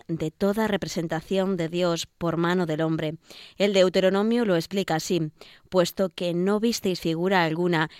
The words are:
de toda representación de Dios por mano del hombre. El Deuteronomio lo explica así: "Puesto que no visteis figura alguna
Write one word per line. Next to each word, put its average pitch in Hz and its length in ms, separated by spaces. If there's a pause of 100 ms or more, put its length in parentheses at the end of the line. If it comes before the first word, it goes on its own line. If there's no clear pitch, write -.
de 160 240
toda 208 360
representación 185 880
de 165 140
Dios 170 380
por 170 300
mano 175 280
del 156 160
hombre. 160 340 (420)
El 202 160
Deuteronomio 190 680
lo 196 120
explica 170 400
así: 160 360 (380)
"Puesto 185 400
que 175 240
no 190 260
visteis 214 400
figura 175 460
alguna 160 440 (100)